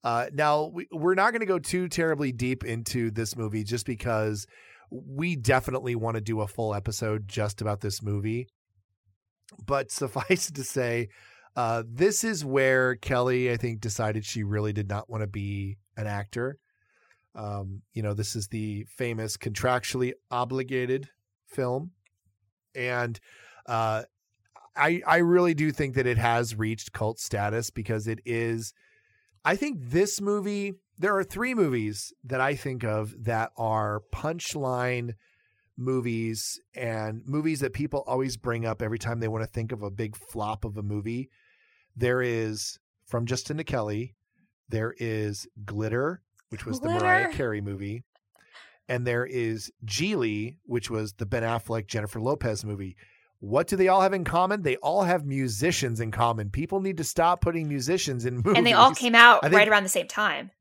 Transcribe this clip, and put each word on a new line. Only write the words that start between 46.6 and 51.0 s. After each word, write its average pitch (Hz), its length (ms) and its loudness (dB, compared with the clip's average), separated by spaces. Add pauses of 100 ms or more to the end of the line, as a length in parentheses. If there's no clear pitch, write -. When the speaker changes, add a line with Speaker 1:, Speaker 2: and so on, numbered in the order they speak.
Speaker 1:
was 262 160 -6
the 294 80 -4
Mariah 359 360 4
Speaker 2:
Glitter. 320 120 -4
Speaker 1:
Carey 110 240 -2
movie. 101 440 -6 (840)
And 123 180 -2
there 120 200 2
is 113 440 -2 (140)
Geely, 113 800 -2
which 120 260 -4
was 107 240 -4